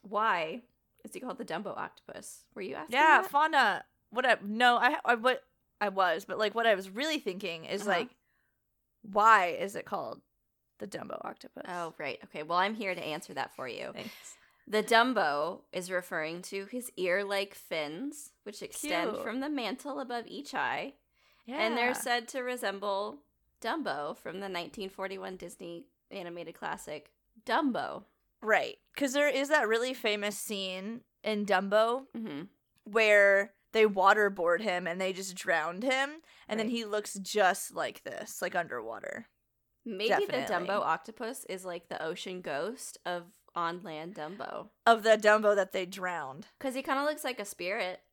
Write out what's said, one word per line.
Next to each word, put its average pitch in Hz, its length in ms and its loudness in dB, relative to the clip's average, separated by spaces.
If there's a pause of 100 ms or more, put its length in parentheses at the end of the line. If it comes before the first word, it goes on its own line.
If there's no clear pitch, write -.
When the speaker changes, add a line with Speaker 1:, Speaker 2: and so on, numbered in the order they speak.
Speaker 1:
why 208 600 0 (400)
is - 100 -16
he 185 60 -10
called 254 180 -8
the 247 80 -8
Dumbo 180 320 -6
octopus? - 680 -14 (120)
Were 202 60 -10
you 185 140 -8
asking 240 220 -8
Speaker 2:
Yeah, 294 240 8
Speaker 1:
that? 190 100 -4
Speaker 2:
Fauna. 277 540 4 (240)
What 240 160 -2
I, 233 180 6
no, 233 340 4
I, 240 280 4
I, 240 100 6
what 233 280 0 (360)
I 208 100 0
was, 190 360 2
but, - 140 -6
like, 214 160 0
what 226 100 2
I 220 100 6
was 190 140 -8
really 285 300 -2
thinking 180 460 -6
is, 202 160 -4
Speaker 1:
Uh-huh. 202 80 -2 (100)
Speaker 2:
like, - 100 -4 (960)
why 208 440 8
is 196 280 -2
it - 100 -6
called 151 360 -6 (580)
the 214 80 -10
Dumbo - 360 -10
octopus? - 460 -14
Speaker 1:
Oh, 170 280 -6
right. 143 280 -6
Okay, - 180 -10
well, 170 140 0
I'm 196 180 2
here 196 180 -4
to - 100 -6
answer 151 320 -6
that 131 200 -6
for 131 120 -8
you. 113 260 -8
Speaker 2:
Thanks. - 420 -14 (320)
Speaker 1:
The 214 160 0
Dumbo 196 800 2 (100)
is 180 180 -6
referring 175 540 -4
to 196 220 -8
his 240 300 -10
ear-like 196 600 0
fins, 165 800 -8 (100)
which - 180 -14
extend - 500 -4
Speaker 2:
Cute. - 120 -6
Speaker 1:
from 226 160 -6
the 277 100 -4
mantle 269 500 -6
above 240 280 -8
each 285 260 -12
eye, 147 400 -4 (540)
and 233 280 -2
they're 240 120 2
Speaker 2:
Yeah. 247 60 2
Speaker 1:
said 240 360 -2
to 262 140 -6
resemble 208 800 -4 (380)
Dumbo 208 540 -2
from 180 260 -10
the 196 80 -6
nineteen 180 400 -8
forty-one 190 480 -8
Disney 175 500 -14 (240)
animated 170 420 -10
classic, 156 580 -8 (340)
Dumbo. 226 580 0 (380)
Speaker 2:
Right, 190 360 2 (180)
'cause 269 180 0
there 294 140 4
is 277 220 2
that 294 180 6
really 233 280 2
famous 208 420 -2
scene 196 680 -8 (200)
in 208 240 -2
Dumbo 214 580 4 (100)
Speaker 1:
Mm-hmm. 170 280 -8 (400)
Speaker 2:
where 202 720 6 (160)
they 220 140 6
waterboard 196 760 4
him 180 260 -2
and 180 140 -4
they 190 120 0
just 185 220 -8
drowned 170 480 0
him, 277 380 0 (260)
and 214 120 -2
then 220 80 0
Speaker 1:
Right. 240 80 -2
Speaker 2:
he 233 100 -2
looks 208 300 -4
just 196 580 2
like 139 300 -6
this, - 380 -10
like, 185 140 -4
underwater. 113 720 -6 (560)
Speaker 1:
Maybe 214 420 0
the - 60 -6
Speaker 2:
Definitely. 196 360 -2
Speaker 1:
Dumbo 196 140 0
octopus 226 640 -4
is, 185 200 -8
like, 175 240 -10
the - 140 -6
ocean 180 380 -8
ghost 175 640 -6
of 175 300 -6 (200)
on-land 170 600 -6
Dumbo. 170 540 -8 (160)
Speaker 2:
Of 226 180 8
the 220 140 8
Dumbo 214 380 8
that 190 160 2
they 190 140 -2
drowned. 175 600 -6 (120)
Speaker 1:
'Cause 262 160 -4
he 269 80 -2
kinda 277 200 0
looks 302 200 -2
like 254 160 -4
a 202 60 -6
spirit. 185 680 -4